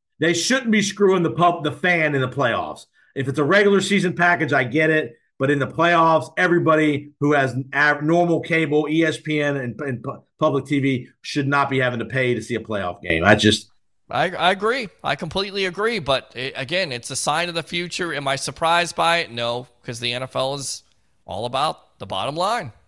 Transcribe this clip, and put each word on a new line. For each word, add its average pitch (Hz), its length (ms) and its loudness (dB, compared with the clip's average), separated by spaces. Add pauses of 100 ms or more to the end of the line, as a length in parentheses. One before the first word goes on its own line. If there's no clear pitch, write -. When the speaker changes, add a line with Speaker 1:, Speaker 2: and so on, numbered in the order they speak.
(180)
Speaker 1:
they 170 160 2
shouldn't 240 360 0
be 214 120 4
screwing 190 400 2
the 160 80 0
pub-, 170 340 2
the 147 80 -2
fan 165 420 0
in 135 60 0
the 127 80 0
playoffs. 110 560 -2 (300)
If 131 140 -4
it's 135 100 -4
a 151 60 2
regular 196 360 6
season 180 340 2
package, 165 380 2
I 131 120 2
get 156 260 2
it. 156 240 0 (240)
But 135 120 2
in 147 80 2
the 131 80 0
playoffs, 160 720 2
everybody 156 840 2
who 147 120 2
has 135 240 2 (160)
av-, 147 300 2
normal 170 380 2
cable, 151 500 0
E 160 120 2
S 156 160 0
P 151 220 -4
N, 143 160 0
and, 127 240 -6
and 127 220 -6
pu-, 123 200 -10 (160)
public 139 280 2
T 143 140 0
V 131 280 0 (140)
should 139 260 -2
not 139 220 2
be 131 80 0
having 123 220 0
to 107 40 -6
pay 123 300 0
to 107 80 -4
see 117 140 -6
a 104 40 -4
playoff 98 400 -6
game. 82 240 0
I 104 120 10
just 107 340 2 (400)
Speaker 2:
I, 139 220 0
I 170 180 0
agree. 214 400 -2 (120)
I 143 140 -2
completely 190 480 -6
agree. 202 340 -4
But, 131 380 -2
it, 127 200 -6
again, 143 360 -4
it's 120 180 -10
a 131 60 -8
sign 165 320 -2
of 170 60 -10
the 165 80 -4
future. 175 500 -6
Am 139 160 -6
I 135 80 0
surprised 165 580 -2
by 170 240 2
it? 139 120 -4
No, 120 360 -6 (160)
'cause 120 180 -10
the 120 120 -4
N 127 100 -6
F 131 140 -10
L 131 200 -2
is - 260 -10 (420)
all 101 220 -8
about 135 540 -4
the - 40 -10
bottom 101 300 -4
line. 185 380 -4 (160)